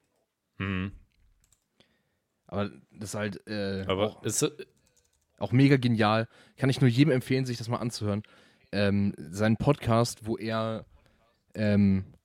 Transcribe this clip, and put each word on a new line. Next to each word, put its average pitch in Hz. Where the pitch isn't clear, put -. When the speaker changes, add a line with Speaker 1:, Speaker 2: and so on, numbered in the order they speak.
Speaker 1:
Mhm. 98
Speaker 2:
Aber 98
das 98
ist -
halt, 104
äh, 98
Speaker 1:
Aber 95
Speaker 2:
auch, -
Speaker 1:
ist, 113
äh, 151
Speaker 2:
auch -
mega 139
genial. 113
Kann 131
ich 127
nur 131
jedem 139
empfehlen, 131
sich 120
das 110
mal 120
anzuhören. 107
Ähm, 101
sein 104
Podcast, 120
wo 113
er, 110
ähm, 101